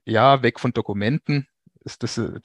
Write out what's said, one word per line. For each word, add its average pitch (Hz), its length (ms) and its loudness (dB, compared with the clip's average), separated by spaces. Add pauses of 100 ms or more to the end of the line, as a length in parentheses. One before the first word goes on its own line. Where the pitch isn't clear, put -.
ja, 127 380 4
weg - 160 0
von 127 120 -2
Dokumenten, 120 760 -2 (360)
ist - 200 -16
das, 120 160 -6
äh, - 260 -6